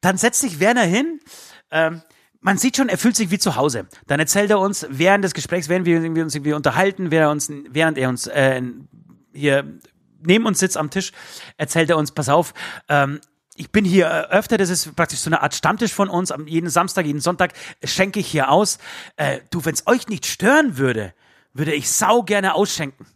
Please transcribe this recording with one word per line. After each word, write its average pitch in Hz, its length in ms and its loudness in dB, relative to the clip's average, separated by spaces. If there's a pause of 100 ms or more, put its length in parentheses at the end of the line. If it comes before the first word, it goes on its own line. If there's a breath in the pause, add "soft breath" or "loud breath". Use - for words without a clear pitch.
Dann 190 160 0
setzt 233 240 0
sich 175 200 -4
Werner 233 220 2
hin. 262 380 0 (500 loud breath)
Ähm, 160 300 -2 (400 soft breath)
man 190 160 2
sieht 254 220 0
schon, 262 100 2
er 196 80 0
fühlt 233 180 2
sich 196 160 -2
wie 190 80 0
zu - 180 -2
Hause. 127 300 -2 (200 loud breath)
Dann 143 120 0
erzählt 196 320 0
er 208 100 4
uns 196 280 -2
während 180 360 2
des 180 100 -2
Gesprächs, 156 340 -4
während 180 160 0
wir, 165 180 2 (120)
wir 165 80 0
uns 156 120 -4
irgendwie 151 200 -2
unterhalten, 180 560 0
während 156 160 4
er 147 40 4
uns, 147 220 -4 (160)
während 156 300 0
er 131 100 0
uns, 123 200 -4
äh, 135 340 2 (720)
hier 143 300 0 (580)
neben 202 240 4
uns 208 120 0
sitzt 190 200 0
am 151 100 -2
Tisch, 190 240 -6 (460 loud breath)
erzählt 160 320 0
er 165 80 4
uns, 147 140 -2
„Pass 135 180 -4
auf, 165 240 2 (340 loud breath)
ähm, 143 320 0 (360)
ich - 140 -16
bin 208 140 2
hier, 180 220 6
äh, 156 280 -2
öfter, 214 220 2
das 190 140 2
ist 156 260 -4
praktisch 165 220 -2
so - 100 -4
eine 160 140 2
Art - 120 -2
Stammtisch 208 380 0
von 196 160 0
uns, 180 240 -2
am, 151 140 -10
jeden 165 240 -2
Samstag, 175 340 0
jeden 147 160 -2
Sonntag 175 320 0 (320 loud breath)
schenke 196 360 -2
ich - 80 -4
hier 135 220 0
aus. 196 280 2 (380 loud breath)
Äh, 139 240 -4 (100)
du, 165 160 -4
wenn's 156 200 -4
euch 240 220 2
nicht 196 160 -6
stören 247 540 2
würde, 110 340 -2 (400 soft breath)
würde 147 220 -4
ich 143 160 -4
sau 220 320 2
gerne 190 320 0
ausschenken.“ 165 600 -4